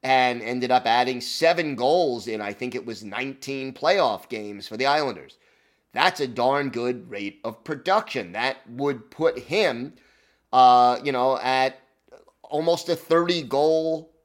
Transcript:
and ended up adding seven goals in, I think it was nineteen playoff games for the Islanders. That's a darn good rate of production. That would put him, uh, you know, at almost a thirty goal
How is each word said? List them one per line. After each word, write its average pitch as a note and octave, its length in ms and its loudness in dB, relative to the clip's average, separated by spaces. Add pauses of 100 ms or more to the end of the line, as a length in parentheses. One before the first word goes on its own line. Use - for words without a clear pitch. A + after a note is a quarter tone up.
and B2+ 380 2
ended B2 300 -4
up B2 160 4
adding B2 340 2
seven E3 540 0
goals B2+ 520 0
in, A2 140 -6
I G#2 140 -6
think B2+ 200 -8
it B2 120 -8
was A2 180 -12
nineteen C3+ 720 -8
playoff D3 560 0
games G#2 360 -12
for A2 120 -12
the C3 80 0
Islanders. C3+ 500 -2 (560)
That's D#3 280 0
a C#3 60 -2
darn B2+ 440 0
good A#2+ 400 -4
rate G2+ 340 -10
of A2 180 -8
production. D3+ 720 -2
That B2 240 -4 (140)
would B2+ 400 -4
put D#3+ 280 0
him, D3 540 -2 (580)
uh, B2 540 8
you C#3 80 -2
know, B2+ 280 2
at C3 380 0 (640)
almost E3 460 -2
a E3 80 0
thirty E3+ 460 0
goal D#3+ 720 0 (100)